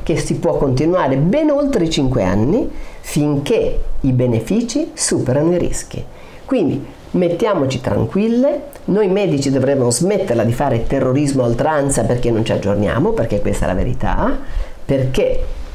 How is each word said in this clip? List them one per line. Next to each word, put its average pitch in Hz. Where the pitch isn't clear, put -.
che 160
si -
può 147
continuare 147
ben 262
oltre 269
i 160
cinque 127
anni 120
finché 147
i 135
benefici 190
superano 151
i 175
rischi. -
Quindi 175
mettiamoci 170
tranquille, 226
noi 196
medici 165
dovremmo 131
smetterla 180
di 120
fare 127
terrorismo 135
a 120
oltranza 135
perché 123
non 110
ci 110
aggiorniamo, 101
perché -
questa 98
è -
la 90
verità, 117
perché -